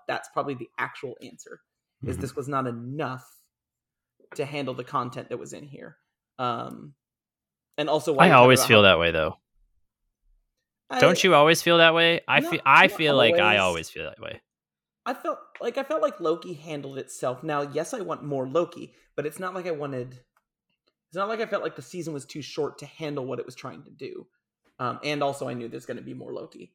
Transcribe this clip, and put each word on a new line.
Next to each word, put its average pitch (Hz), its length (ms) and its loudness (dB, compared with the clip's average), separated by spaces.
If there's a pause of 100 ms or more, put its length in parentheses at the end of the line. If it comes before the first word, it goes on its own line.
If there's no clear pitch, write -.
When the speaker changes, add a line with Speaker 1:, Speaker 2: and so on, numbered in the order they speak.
Speaker 1:
that's - 220 -8
probably 143 240 -6
the 123 160 -14 (100)
actual 127 420 -10
answer, - 380 -20 (440)
is 95 100 -6
Speaker 2:
Mm-hmm. 87 80 -8
Speaker 1:
this 131 160 -10
was 131 100 -10
not 135 200 -4
enough 127 600 -10 (1080)
to 143 100 -6
handle 139 280 -8
the 127 120 -12
content 127 420 -8
that 123 100 -10
was - 140 -14
in - 160 -18
here. 143 300 -20 (420)
Um, 123 540 -8 (840)
and 151 120 -4
also, 156 240 0
why 139 100 8
Speaker 3:
I 180 40 10
Speaker 1:
you 180 40 8
talk 131 100 10
Speaker 3:
always 127 200 8
Speaker 1:
about - 80 0
Speaker 3:
feel 113 100 8
Speaker 1:
how 101 120 8
Speaker 3:
that 82 80 6
way, 85 120 0
though. 80 260 -2 (1500)
Speaker 1:
I 254 120 -2
Speaker 3:
Don't 180 200 4
you 180 140 6
always 156 260 6
feel 170 180 4
that 165 140 8
way? 165 360 2
I - 100 4
Speaker 1:
Not, 330 120 -2
Speaker 3:
feel, 240 140 -4
I 156 220 8
Speaker 1:
not 185 80 -2
Speaker 3:
feel 147 220 2
like 120 180 6
I 107 220 4
Speaker 1:
always. - 20 4
Speaker 3:
always 85 300 0
feel 78 160 -12
that - 160 -14
way. - 200 -16 (640)
Speaker 1:
I 254 120 -8
felt 311 240 -8 (200)
like, 240 200 -6
I 262 40 -4
felt 302 200 -4
like 277 160 -2
Loki 170 340 -4
handled 143 460 -12
itself. 127 420 -8
Now, 151 200 -4
yes, 147 340 -6
I 226 60 -8
want 170 220 -8
more 139 240 -6
Loki, 147 460 -4 (220)
but 143 100 -6
it's 156 140 -10
not 185 160 -10
like 180 100 -10
I 180 60 -6
wanted, 135 420 -8
it's - 1000 -20
not 196 120 -4
like 226 140 -6
I 220 60 -6
felt 202 160 -6
like 160 120 -8
the 151 60 -16
season 165 320 -12
was 139 100 -10
too 147 200 -14
short 139 360 -6
to 143 60 -18
handle 143 400 -10
what 127 140 -8
it - 80 -8
was 127 80 -18
trying 127 300 -16
to - 40 -20
do. - 380 -16 (500)
Um, 127 260 -6
and 147 200 -4
also, 135 260 -4
I 127 60 -8
knew 120 120 -10
there's 127 200 -14
gonna 120 160 -12
be 131 100 -16
more 127 180 -16
Loki. - 440 -16